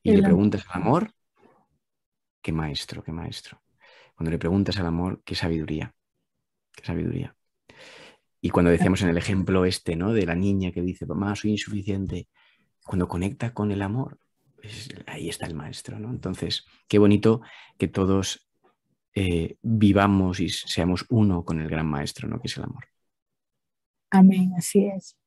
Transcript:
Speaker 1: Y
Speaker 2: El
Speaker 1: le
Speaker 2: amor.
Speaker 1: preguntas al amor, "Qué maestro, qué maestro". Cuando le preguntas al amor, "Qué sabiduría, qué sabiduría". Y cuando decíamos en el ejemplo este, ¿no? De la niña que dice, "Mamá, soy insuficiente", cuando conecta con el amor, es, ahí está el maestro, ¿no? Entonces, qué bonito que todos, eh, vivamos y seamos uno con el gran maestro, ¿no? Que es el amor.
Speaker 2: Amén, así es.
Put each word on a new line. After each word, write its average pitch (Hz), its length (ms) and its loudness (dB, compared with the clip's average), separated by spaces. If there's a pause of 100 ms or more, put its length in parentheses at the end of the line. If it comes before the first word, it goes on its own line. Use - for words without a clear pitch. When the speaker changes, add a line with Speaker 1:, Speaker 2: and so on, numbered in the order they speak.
Speaker 1:
Y - 100 0
Speaker 2:
El 208 40 8
Speaker 1:
le 196 60 8
Speaker 2:
amor. 196 80 4
Speaker 1:
preguntas 101 400 4
al 90 120 -4
amor, 170 300 2 (1300)
"Qué 82 120 -4
maestro, 78 500 -6
qué 82 80 -12
maestro". - 500 -12 (540)
Cuando 80 160 -4
le 82 80 -2
preguntas 98 380 0
al 90 80 -2
amor, 87 400 -4
"Qué 82 100 -10
sabiduría, 78 580 -4 (800)
qué - 120 -20
sabiduría". 82 500 -6 (1040)
Y 85 100 -4
cuando 87 220 4
decíamos 92 300 4
en 90 80 2
el 85 80 2
ejemplo 92 480 0
este, 90 320 -2
¿no? 98 160 -2
De 101 120 0
la 85 100 -2
niña 95 360 0
que 87 100 -6
dice, 92 240 -6
"Mamá, 98 300 -4
soy 107 160 -4
insuficiente", 98 760 -6 (580)
cuando 90 240 -2
conecta 95 440 -6
con 104 180 -2
el 98 100 -4
amor, 107 380 -6 (420)
es, - 260 -16 (200)
ahí 82 200 -12
está 82 200 -10
el 82 80 -10
maestro, - 440 -12
¿no? 107 120 -10
Entonces, - 540 -8 (220)
qué 107 120 4
bonito 104 420 6 (360)
que 95 120 -2
todos, 95 580 0 (680)
eh, 87 460 -2
vivamos 98 800 4
y 82 100 -2
seamos - 600 -2
uno 101 360 2
con 80 140 -4
el 80 100 -6
gran 80 160 -2
maestro, 73 420 -6
¿no? 73 140 -8
Que - 60 -10
es - 100 -8
el - 60 -10
amor. - 220 -12 (1200)
Speaker 2:
Amén, 185 480 6
así 196 300 2
es. 196 280 -10 (120)